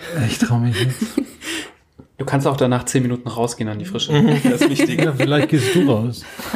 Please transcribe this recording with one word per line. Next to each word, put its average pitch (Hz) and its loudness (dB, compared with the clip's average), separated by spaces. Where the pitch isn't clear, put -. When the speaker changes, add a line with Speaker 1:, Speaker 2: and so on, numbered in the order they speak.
Speaker 1:
Ich 113 -4
trau 120 2
mich 117 0
nicht. 131 0
Speaker 2:
<laughs> - -4
Speaker 3:
Du 135 -4
kannst 139 0
auch 139 0
danach 123 2
zehn 131 0
Minuten 123 -2
rausgehen 117 -4
an 107 -8
die 104 -8
frische - -4
Speaker 4:
Mhm, 156 6
Speaker 3:
Luft. - 2
Speaker 4:
das 247 2
ist 339 4
wichtig. - 0
Speaker 1:
Ja, 160 0
vielleicht 139 2
gehst 143 2
du 185 4
raus. 113 -2